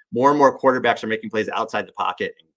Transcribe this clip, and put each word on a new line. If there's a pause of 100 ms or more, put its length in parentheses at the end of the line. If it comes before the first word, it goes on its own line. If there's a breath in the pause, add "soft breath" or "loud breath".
(120)
More
and
more
quarterbacks
are
making
plays
outside
the
pocket,
and